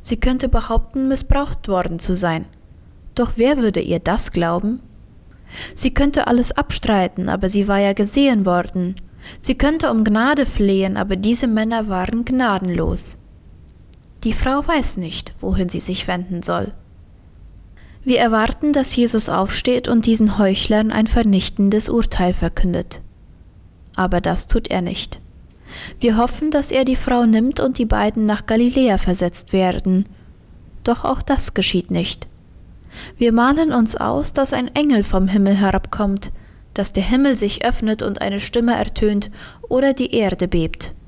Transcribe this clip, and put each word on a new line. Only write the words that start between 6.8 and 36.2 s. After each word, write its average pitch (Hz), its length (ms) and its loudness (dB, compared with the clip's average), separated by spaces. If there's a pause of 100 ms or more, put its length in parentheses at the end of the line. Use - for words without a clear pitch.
aber 190 220 -2
sie 202 180 0
war 196 100 2
ja 202 140 2
gesehen 208 540 2
worden. 180 500 -2 (420)
Sie - 180 -4
könnte 302 340 2
um 220 140 2
Gnade 240 420 2
flehen, 196 500 0
aber 196 200 -2
diese 226 320 0
Männer 220 400 0
waren 190 360 -2
gnadenlos. 185 960 -2 (1040)
Die 220 80 0
Frau 277 340 0
weiß 311 300 -2
nicht, - 440 -10
wohin 185 280 -2
sie 180 120 -4
sich - 280 -6
wenden 180 340 -6
soll. - 300 -4 (1300)
Wir 254 180 2
erwarten, 226 520 2
dass 277 240 2
Jesus 233 320 2
aufsteht 247 580 0
und 226 200 2
diesen 214 320 4
Heuchlern 214 520 2
ein 214 160 2
vernichtendes 208 840 2
Urteil 190 420 2
verkündet. 175 680 -2 (960)
Aber 180 260 0
das 170 240 -2
tut - 220 0
er 185 120 0
nicht. - 400 -6 (800)
Wir 226 160 4
hoffen, 247 340 0
dass 277 200 0
er 262 140 2
die 254 120 2
Frau 240 300 2
nimmt 226 340 2
und 262 180 0
die 240 60 2
beiden 214 400 0
nach 208 220 0
Galiläa 240 520 4
versetzt 180 540 0
werden. 185 560 2 (720)
Doch 233 220 0
auch - 180 0
das - 320 0
geschieht - 360 -2
nicht. - 360 -4 (920)
Wir 233 140 4
malen 277 400 2
uns 226 240 2
aus, 277 360 -2
dass 269 200 0
ein 247 220 -4
Engel 269 300 2
vom 190 240 2
Himmel 196 260 4
herabkommt, 196 800 -2 (420)